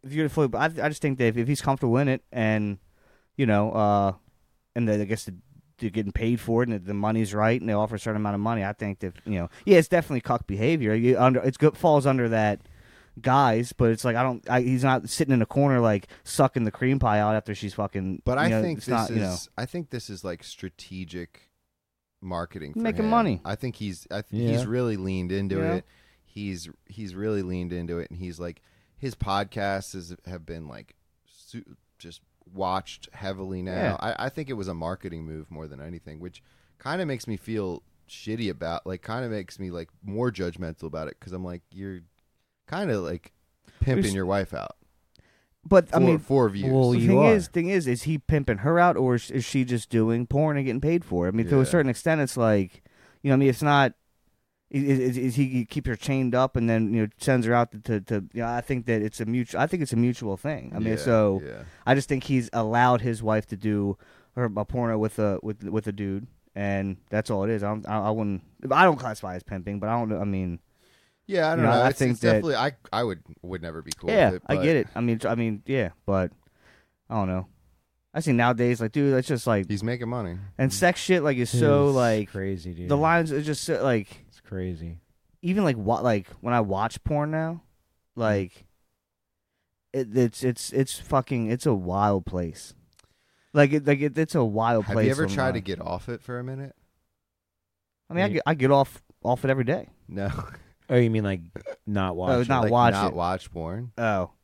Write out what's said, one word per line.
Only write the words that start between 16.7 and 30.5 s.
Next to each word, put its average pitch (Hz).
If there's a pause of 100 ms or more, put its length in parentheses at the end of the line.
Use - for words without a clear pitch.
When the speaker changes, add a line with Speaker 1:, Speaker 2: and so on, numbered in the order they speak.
Speaker 1:
cream 131
pie 107
out 107
after 107
she's 101
fucking, 98
Speaker 2:
But 123
Speaker 1:
you 147
Speaker 2:
I -
Speaker 1:
know, 110
Speaker 2:
think 160
Speaker 1:
it's 104
Speaker 2:
this 113
Speaker 1:
not, 113
Speaker 2:
is, 117
Speaker 1:
you 110
know. 92 (220)
Speaker 2:
I 123
think 170
this 120
is, 95
like, 87
strategic 90 (720)
marketing 85
for 220
Speaker 1:
Making 220
Speaker 2:
him. 220
Speaker 1:
money. 220
Speaker 2:
I 101
think 123
he's, 98
I 101
th-, 107 (100)
he's 120
Speaker 3:
Yeah. 123
Speaker 2:
really 117
leaned 92
into 98
Speaker 1:
Yeah. 92
Speaker 2:
it. 92 (380)
He's, 95 (160)
he's 98
really 104
leaned 90
into 85
it, -
and 87
he's, 87
like, 87 (360)
his 127
podcasts 98
is, 87 (100)
have 87
been, 82